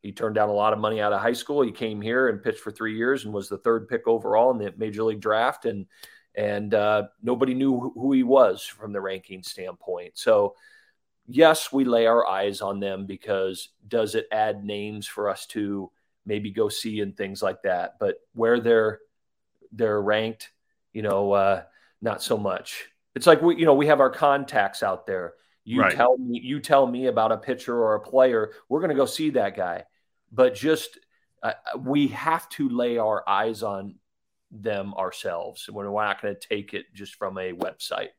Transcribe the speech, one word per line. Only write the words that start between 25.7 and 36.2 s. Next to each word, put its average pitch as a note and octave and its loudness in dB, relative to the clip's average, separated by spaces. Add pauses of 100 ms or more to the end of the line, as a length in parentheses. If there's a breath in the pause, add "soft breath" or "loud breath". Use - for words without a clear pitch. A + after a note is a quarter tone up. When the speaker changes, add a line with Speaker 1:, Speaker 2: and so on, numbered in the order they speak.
Speaker 2:
Right. F#2 4
Speaker 1:
tell B2+ 6
me, B2 -6
you C3 -8
tell C#3 6
me B2 -2
about A2 2
a G#2+ -2
pitcher B2 -4
or A2 2
a G#2 -2
player, A#2+ 2 (160 loud breath)
we're C#3+ 0
gonna D#3+ 0
go C3+ 4
see D3+ -4
that G#2+ -2
guy. F2 -6 (480)
But B2+ 4
just, - -2 (460)
uh, A2 -4 (240)
we C3+ 2
have D#3+ -2
to C3+ -4
lay A#2+ 0
our G#2+ 0
eyes G#2+ 0
on G2+ -8 (540)
them G2+ -6
ourselves. - -8
We're G2+ -8
not G#2 -2